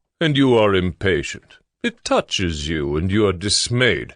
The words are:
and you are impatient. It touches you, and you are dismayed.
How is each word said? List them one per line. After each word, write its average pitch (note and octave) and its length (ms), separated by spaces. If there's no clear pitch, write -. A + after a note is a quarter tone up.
and D3+ 160
you C3+ 200
are G#2+ 180
impatient. F2+ 840
It A#3 200
touches E2+ 640
you, D2 300
and F#2 140
you G#2 160
are F#2+ 60
dismayed. G2 840